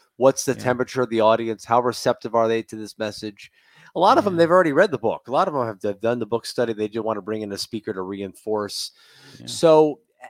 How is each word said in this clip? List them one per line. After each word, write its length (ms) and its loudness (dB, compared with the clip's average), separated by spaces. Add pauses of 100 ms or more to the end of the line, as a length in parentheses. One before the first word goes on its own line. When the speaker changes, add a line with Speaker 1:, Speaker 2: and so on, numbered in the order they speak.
(180)
Speaker 1:
what's 280 2
the 80 0
Speaker 2:
Yeah. 60 -16
Speaker 1:
temperature 420 -2
of 80 -2
the 120 0
audience, 440 0
how 160 2
receptive 540 -2
are 120 2
they 160 0
to 120 -18
this 240 -14
message. 520 -10 (440)
A 40 -4
lot 200 6
of 40 4
them, 120 -2
Speaker 2:
Yeah. 40 2
Speaker 1:
they've 120 6
already 220 4
read 180 4
the 80 -4
book. 280 -4
A 40 -10
lot 160 0
of 80 -6
them 100 -2
have 140 -8
d-, 200 -4
done 200 -2
the 80 -6
book 180 -4
study. 280 -4
They 140 -6
do 140 -8
wanna 220 -6
bring 180 -6
in 100 -8
a 60 -8
speaker 360 -10
to 100 -10
reinforce. 880 -8 (480)
Speaker 2:
Yeah. 80 -20
Speaker 1:
So, 540 4 (280)